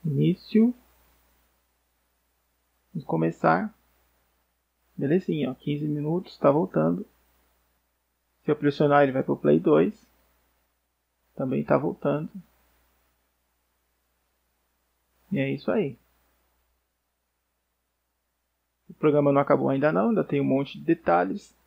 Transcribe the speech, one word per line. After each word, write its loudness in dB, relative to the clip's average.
Início. 0
Vamos -10
começar. 0
Belezinha, 0
ó, -8
quinze -6
minutos, -4
tá 4
voltando. 0
Se -4
eu 0
pressionar, 2
ele 2
vai -2
pro -2
Play 2
dois. 2
Também -6
tá 0
voltando. -4
E -2
é -2
isso -6
aí. -4
O -20
programa 2
não 4
acabou 2
ainda 0
não, 0
ainda 0
tem -2
um 0
monte -2
de -16
detalhes. -2